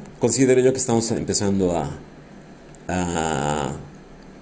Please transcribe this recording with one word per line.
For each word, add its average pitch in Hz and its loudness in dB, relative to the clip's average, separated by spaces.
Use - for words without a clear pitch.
considero 127 4
yo 131 4
que 131 -4
estamos 117 0
empezando 95 0
a, 78 -4
a, 78 -2